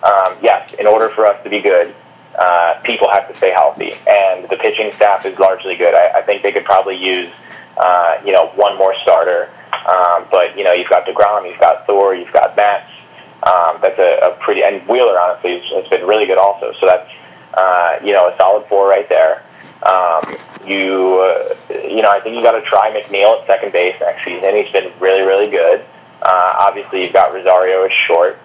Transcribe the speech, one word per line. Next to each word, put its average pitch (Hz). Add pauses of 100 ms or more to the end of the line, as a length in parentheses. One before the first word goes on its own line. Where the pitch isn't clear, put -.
Um, 95
yes, -
in 101
order 110
for 110
us 101
to 104
be 104
good, 92 (420)
uh, 87
people 117
have 98
to 95
stay 95
healthy, 85 (120)
and 95
the -
pitching 107
staff 101
is 95
largely 95
good. 87
I, 90
I -
think 101
they 101
could 98
probably 95
use, 92 (460)
uh, 87
you 98
know, 85
one 98
more 95
starter. 87 (380)
Um, 87
but, 90
you 98
know, 90
you've 90
got 90
DeGrom, 101
you've 90
got 82
Thor, 98
you've 87
got -
Matz. 101 (520)
Um, 85
that's 95
a, 90
a 90
pretty, -
and 95
Wheeler, 117
honestly, 90
has, -
has -
been 90
really 104
good 92
also. 98
So 98
that's, 90 (460)
uh, 90
you 101
know, 90
a 90
solid 98
four 98
right 98
there. 78 (420)
Um, 87 (280)
you, 95
uh, 92 (140)
you 107
know, 104
I 101
think 113
you 117
gotta 113
try 104
McNeil 104
at -
second 101
base 90
next 87
season. 92
He's 101
been 92
really, 95
really 98
good. 87 (380)
Uh, 92
obviously, 98
you've 90
got 95
Rosario 92
at 95 (140)
short. 87